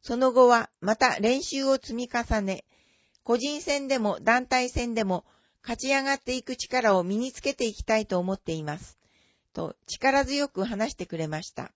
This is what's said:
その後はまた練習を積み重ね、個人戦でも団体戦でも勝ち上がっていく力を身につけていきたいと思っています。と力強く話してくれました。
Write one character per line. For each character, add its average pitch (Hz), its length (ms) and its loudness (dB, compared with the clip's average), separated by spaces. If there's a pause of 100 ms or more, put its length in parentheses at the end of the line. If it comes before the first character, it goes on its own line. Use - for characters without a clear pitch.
そ 233 160 -6
の 262 140 4
後 247 160 8
は 233 240 4 (100)
ま 208 140 0
た 247 240 2
練 247 240 2
習 269 220 -4
を 269 80 4
積 262 200 -4
み 240 180 -6
重 220 300 -2
ね、 190 240 -6 (560)
個 247 160 2
人 294 240 -4
戦 285 260 -2
で 262 120 0
も 208 220 0
団 240 260 2
体 254 220 0
戦 240 260 -4
で 220 80 0
も 185 200 -2 (440)
勝 240 140 -8
ち 262 80 -4
上 269 120 2
が 277 120 0
っ 269 80 -4
て 254 160 -4
い 240 60 -8
く 254 120 -6
力 226 400 2
を 180 80 2
身 196 140 -2
に 254 160 -4
つ - 80 -18
け 277 120 -2
て 262 120 -2
い 214 80 -2
き - 100 -12
た 220 140 2
い 214 80 -2
と 185 140 -2
思 185 160 -2
っ - 40 -18
て 165 140 -6
い 156 100 -6
ま 151 160 -8
す。 - 180 -20 (540)
と 165 240 -8 (100)
力 269 380 2
強 285 240 -2
く 190 160 -4
話 220 280 -4
し - 20 -16
て 180 120 -10
く 170 120 -8
れ 160 100 -4
ま 156 140 -6
し - 100 -14
た。 - 240 -12